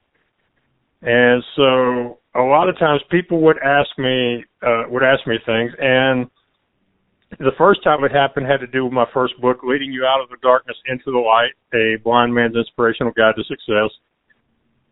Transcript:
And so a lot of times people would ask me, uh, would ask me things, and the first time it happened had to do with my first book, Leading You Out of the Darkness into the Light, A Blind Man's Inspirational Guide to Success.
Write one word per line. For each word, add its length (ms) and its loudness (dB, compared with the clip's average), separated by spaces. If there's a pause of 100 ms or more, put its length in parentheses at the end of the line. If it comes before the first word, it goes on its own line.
(1040)
And 400 2 (140)
so 640 0 (160)
a 60 0
lot 280 2
of 100 -4
times 320 0
people 320 -2
would 160 4
ask 400 0
me, 460 -2 (220)
uh, 220 0
would 140 -4
ask 240 2
me 180 -2
things, 340 -2
and 520 0 (1080)
the 180 0
first 240 2
time 220 0
it 80 -2
happened 340 0
had 140 0
to 80 -12
do 160 -4
with 80 -4
my 200 0
first 280 -2
book, 240 0
Leading 280 -4
You 120 -6
Out 180 0
of 60 -18
the 140 -20
Darkness 340 0 (100)
into 240 -8
the 80 -2
Light, 340 2 (220)
A 280 0
Blind 300 2
Man's 220 0
Inspirational 580 -2
Guide 240 0
to 80 -6
Success. 460 -4 (1000)